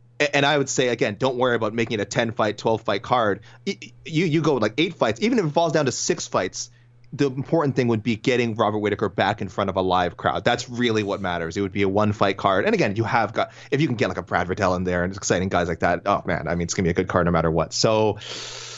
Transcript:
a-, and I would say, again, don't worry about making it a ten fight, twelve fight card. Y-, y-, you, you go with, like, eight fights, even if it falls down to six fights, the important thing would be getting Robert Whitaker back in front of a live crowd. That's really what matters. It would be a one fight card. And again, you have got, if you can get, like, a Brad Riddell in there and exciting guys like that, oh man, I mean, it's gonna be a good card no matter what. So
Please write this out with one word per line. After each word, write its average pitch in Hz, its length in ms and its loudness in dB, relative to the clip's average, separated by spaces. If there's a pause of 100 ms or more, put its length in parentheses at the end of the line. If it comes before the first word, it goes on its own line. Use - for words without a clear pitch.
(200)
a-, 147 160 0
and 139 100 4
I 147 140 4
would 135 100 0
say, 127 200 0
again, 117 280 0
don't 127 200 0
worry 123 180 2
about 110 180 -2
making 117 220 0
it 101 60 -2
a 101 40 0
ten 117 280 0
fight, 107 260 -2
twelve 113 240 0
fight 101 180 -2
card. 110 380 0 (260)
Y-, - 160 -4
y-, - 100 -18 (140)
you, 160 200 0
you 160 180 2
go 151 100 4
with, 120 80 2
like, 110 160 0
eight 170 160 0
fights, 113 300 0
even 247 160 2
if 180 60 0
it 151 80 0
falls 170 180 2
down 151 140 2
to 123 60 2
six - 360 -4
fights, 98 420 -4 (440)
the 143 140 0
important 139 500 0
thing 127 100 2
would 113 160 0
be 117 140 0
getting 120 380 0
Robert 107 240 2
Whitaker 104 280 0
back 101 340 0
in 101 60 -6
front 98 220 -2
of 92 80 -2
a 92 40 2
live 90 360 0
crowd. - 260 -2
That's 120 260 0
really 113 340 0
what 101 180 -2
matters. 87 340 -4
It 101 60 -2
would 98 100 -2
be 98 120 0
a 98 40 2
one 104 240 2
fight 101 240 0
card. 98 300 2
And 226 100 2
again, 117 220 0
you 113 80 0
have 107 260 0
got, - 220 -4 (180)
if 139 80 0
you 156 80 2
can 123 80 -2
get, 104 140 0
like, 90 80 -6
a 90 40 -4
Brad 87 280 -2
Riddell 92 260 0
in 90 80 -2
there 90 220 0
and 92 100 -6
exciting 92 320 -2
guys 90 220 0
like 82 100 -4
that, 87 260 0
oh 98 200 2
man, 78 240 -4
I 85 60 -2
mean, 87 80 -2
it's 82 100 -6
gonna 101 100 -2
be 85 60 2
a 85 40 0
good 90 140 0
card 90 180 2
no 85 60 2
matter 82 180 2
what. 80 220 -2
So 110 460 2 (600)